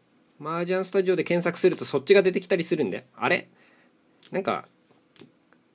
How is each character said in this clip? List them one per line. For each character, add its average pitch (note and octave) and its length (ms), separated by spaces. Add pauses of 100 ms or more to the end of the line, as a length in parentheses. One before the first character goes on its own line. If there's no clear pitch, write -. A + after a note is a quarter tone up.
(400)
麻 D#3+ 200
雀 F#3 240
ス F#3 60
タ G3 120
ジ F#3 80
オ F3+ 60
で - 80
検 F3 180
索 F3 160
す - 100
る - 80
と - 80
そ C#3+ 140
っ C3 60
ち - 100
が G3 80
出 F3+ 100
て F#3+ 80
き - 60
た - 80
り E3+ 100
す F3 120
る D3 80
ん F#2+ 60
で、 G#2+ 160 (100)
あ A#2 120
れ？ - 200 (840)
な F3+ 100
ん - 20
か、 G2+ 260 (1080)